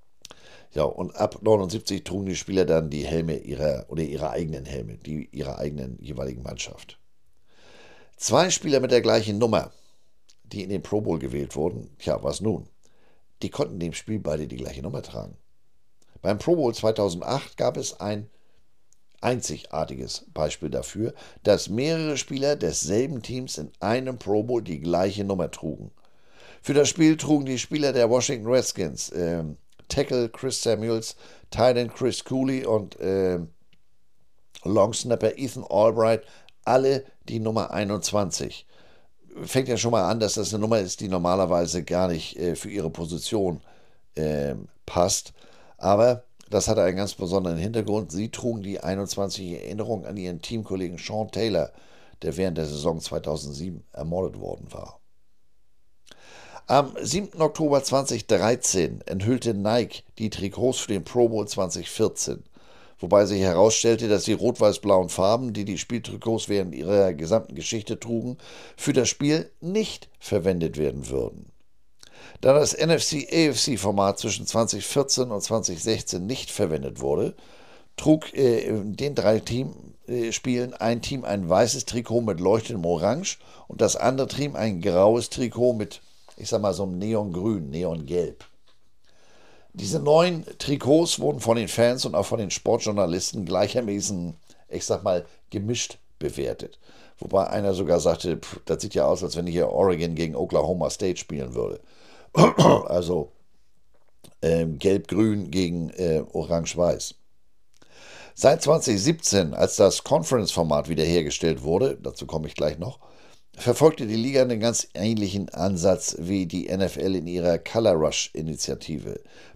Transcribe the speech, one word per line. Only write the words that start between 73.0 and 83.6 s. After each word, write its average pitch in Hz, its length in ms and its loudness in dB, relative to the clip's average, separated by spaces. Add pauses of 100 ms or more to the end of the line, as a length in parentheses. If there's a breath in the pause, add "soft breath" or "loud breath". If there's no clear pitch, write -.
C-A 156 460 2
F 120 100 -2
C-Format 98 600 2
zwischen 101 260 -4
zweitausendsechzehn 123 840 0
und 101 100 -4
zweitausendsechzehn 98 840 -2
nicht 98 280 -6
verwendet 71 480 -2
wurde, 80 340 0 (640 loud breath)
trug, - 380 2
äh, 123 260 4
in 104 340 -4
den 139 220 -4
drei 107 240 4
Team, 131 340 -4 (320)
äh, 117 240 -2
Spielen 123 440 -2
ein 117 280 -2
Team 131 220 -6
ein 92 240 -2
weißes 110 380 2
Trikot 113 340 -2
mit 104 180 -2
leuchtendem 98 480 2
Orange 98 540 0 (260 loud breath)